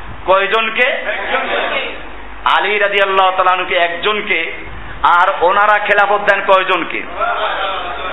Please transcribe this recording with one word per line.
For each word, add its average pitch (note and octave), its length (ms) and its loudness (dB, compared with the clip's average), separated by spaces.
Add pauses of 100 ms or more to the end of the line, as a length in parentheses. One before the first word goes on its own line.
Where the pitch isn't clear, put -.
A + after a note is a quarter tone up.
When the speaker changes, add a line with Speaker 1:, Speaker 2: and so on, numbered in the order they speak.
(260)
Speaker 1:
কয়জনকে? A3 600 2
Speaker 2:
একজনকে। B3 1040 -4 (680)
Speaker 1:
আলী G3+ 200 0
রাদিয়াল্লাহু G3 520 2
তাআলা F#3 220 2
আনহুকে F#3 220 -2
একজনকে, F3 760 -2 (500)
আর F3 380 4
ওনারা G3+ 380 4
খেলাফত G3+ 420 2
দেন G3 220 2
কয়জনকে? F#3 600 2 (1120)